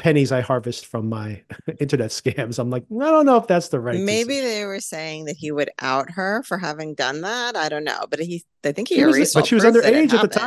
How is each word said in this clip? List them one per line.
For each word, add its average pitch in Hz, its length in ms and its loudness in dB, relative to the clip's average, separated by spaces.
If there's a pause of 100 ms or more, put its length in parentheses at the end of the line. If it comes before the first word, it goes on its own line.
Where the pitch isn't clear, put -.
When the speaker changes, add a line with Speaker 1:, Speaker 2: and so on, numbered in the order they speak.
Speaker 1:
pennies 143 320 4
I 127 80 2
harvest 123 460 -4
from 110 220 -6
my 107 420 -8
<laughs> - 280 -12
internet 135 320 0
scams." 120 480 -6
I'm 123 120 -4
like, 127 200 -6
"I 233 140 -4
don't 311 220 4
know 262 100 6
if - 100 2
that's 175 220 2
the 143 100 -2
right 123 220 -2
Speaker 2:
Maybe 214 340 0
Speaker 1:
decision." 269 140 -2
Speaker 2:
they 208 160 -4
were 196 160 -8
saying 156 460 -10
that 151 100 -8
he 151 160 -8
would 143 180 -2 (100)
out 135 300 -2
her 196 320 -4
for 269 160 -4
having 156 360 -8
done 143 260 -2
that. 240 340 -6
I 156 140 -2
don't 151 160 -4
know. - 260 -4
But 147 100 -4
he, 170 240 -8 (200)
I 170 80 0
think 202 160 -6
he 359 80 -2
Speaker 1:
She 277 80 4
was, 302 120 6
Speaker 2:
erased - 180 2
Speaker 1:
but 247 60 6
Speaker 2:
all 240 60 2
Speaker 1:
she 240 100 2
was 202 80 6
Speaker 2:
proof 226 100 8
that 233 100 6
it 285 260 4
Speaker 1:
underage 233 40 6
at 214 80 4
the 208 60 4
time. - 180 0